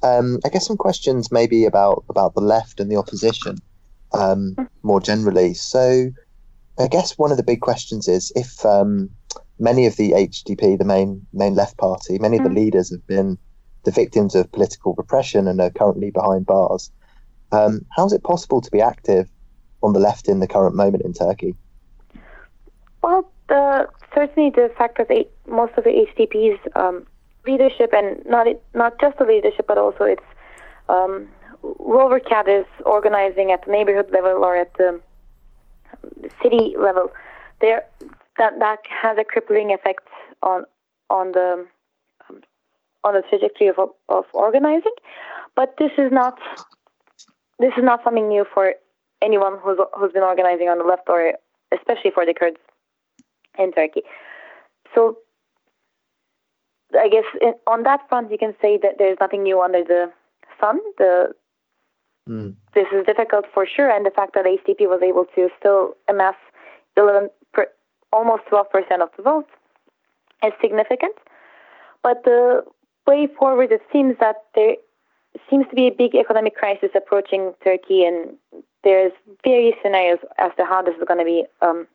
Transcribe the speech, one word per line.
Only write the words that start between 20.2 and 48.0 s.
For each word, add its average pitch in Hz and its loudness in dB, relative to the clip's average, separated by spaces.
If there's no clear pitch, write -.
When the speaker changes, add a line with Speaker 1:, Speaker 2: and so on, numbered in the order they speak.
Speaker 1:
in 98 2
the 92 -2
current 95 0
moment 101 0
in 87 -8
Turkey? 90 -4
Speaker 2:
Well, 370 0
the, 277 2
certainly 294 0
the 240 2
fact 233 -2
that 226 -2
they, 247 0
most 233 -6
of 233 0
the 233 2
H 220 2
D 226 0
P's, 214 -2
um, 180 -4
leadership, 254 0
and 202 -2
not, 233 2
not 233 -2
just 285 0
the 262 2
leadership, 208 0
but 208 0
also 202 0
its, 190 -2
um, 190 -2
lower 254 2
cadres 202 0
organizing 196 0
at 180 -2
the 196 -6
neighborhood 202 0
level 185 0
or 180 0
at 175 -4
the 175 0
city 220 2
level, 185 0
there, 220 0
that, 220 0
that 214 -2
has 220 -4
a 220 0
crippling 214 -2
effect 190 -4
on, 185 -2
on 185 -2
the, 180 -2
um, - -20
on 208 0
the 190 0
trajectory 208 0
of, 185 0
of 190 -2
organizing. 302 0
But 262 -2
this 302 0
is 269 0
not, 254 0
this 254 2
is 247 0
not 240 2